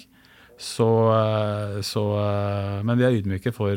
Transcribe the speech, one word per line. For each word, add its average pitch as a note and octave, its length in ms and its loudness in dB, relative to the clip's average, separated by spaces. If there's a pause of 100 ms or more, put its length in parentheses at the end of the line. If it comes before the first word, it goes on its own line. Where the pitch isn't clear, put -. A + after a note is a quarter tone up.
(600)
så, - 300 0 (260)
eh, G#2 720 -2
så, A2 160 -2 (160)
eh, G2+ 640 -2
men A#2+ 160 2
vi B2 80 4
er B2+ 80 2
ydmyke G2 400 -2
for, G#2 220 -2